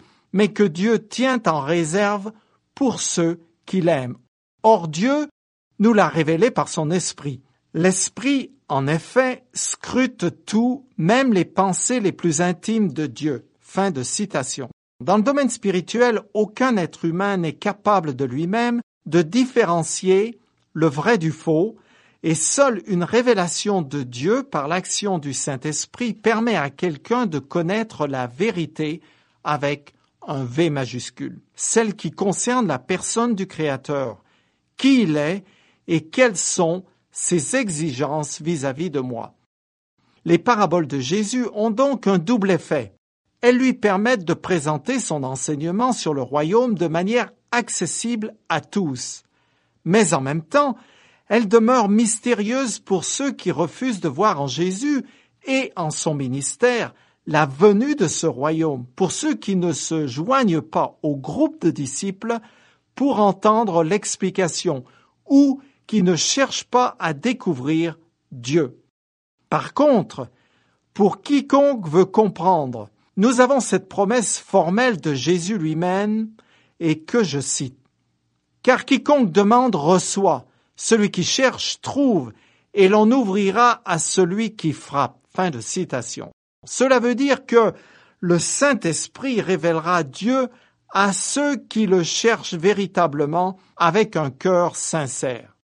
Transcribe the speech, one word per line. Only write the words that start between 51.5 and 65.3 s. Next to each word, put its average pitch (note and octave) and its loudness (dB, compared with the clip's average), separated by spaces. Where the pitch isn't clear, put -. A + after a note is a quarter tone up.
mystérieuses A3+ 0
pour F3+ -2
ceux C#4 -4
qui - -6
refusent F#3+ -4
de E3+ -2
voir D#3+ 0
en C#3+ -4
Jésus F#3+ -2
et C4+ -2
en E3 -4
son D#3 -4
ministère C#3 -2
la D3+ 4
venue G#3 4
de A3+ 2
ce - -2
royaume, D3 -2
pour F#3 0
ceux D4+ -2
qui G3 -4
ne F3 0
se D#3 -4
joignent E3+ 0
pas D3+ -4
au D3 -2
groupe G3+ -2
de E3 2
disciples G3 -6
pour B3+ 0
entendre G3+ 2
l'explication F3 -2
ou C#4 4